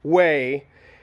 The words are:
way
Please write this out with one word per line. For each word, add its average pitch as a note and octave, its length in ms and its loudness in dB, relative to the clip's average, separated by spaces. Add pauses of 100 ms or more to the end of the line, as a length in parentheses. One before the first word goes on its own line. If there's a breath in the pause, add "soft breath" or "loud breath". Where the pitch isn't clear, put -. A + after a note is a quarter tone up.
way D3 640 0 (360 soft breath)